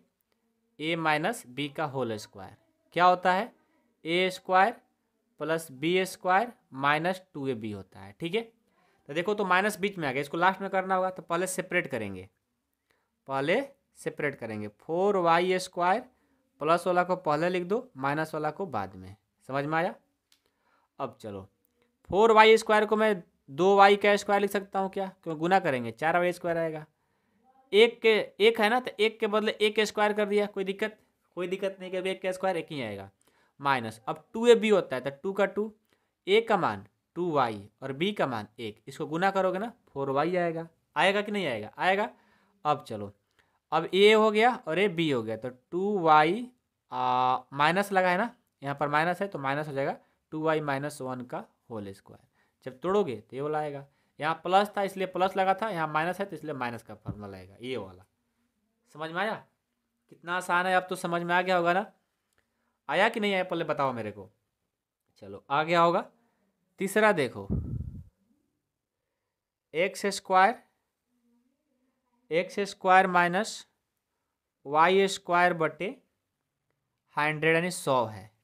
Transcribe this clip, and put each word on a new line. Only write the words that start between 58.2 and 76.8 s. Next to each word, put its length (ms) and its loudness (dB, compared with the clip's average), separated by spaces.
समझ 160 -10
में 100 -6
आया? 220 -6
कितना 280 -8
आसान 280 0
है, 100 2
अब 140 2
तो 80 -4
समझ 260 -4
में 120 0
आ 60 4
गया 160 2
होगा 160 2
ना? 120 0
आया 200 2
कि 100 -4
नहीं 140 0
आया, 100 0
पहले 220 -4
बताओ 280 -2
मेरे 180 -8
को। 180 -18
चलो, 280 -16
आ 140 0
गया 180 2
होगा। 240 2
तीसरा 340 2
देखो, 340 -4
एक्स 340 -2
स्क्वायर, 480 2
एक्स 300 -2
स्क्वायर 480 4
माइनस 560 0
वाई 420 4
स्क्वायर 480 2
बटे 400 -4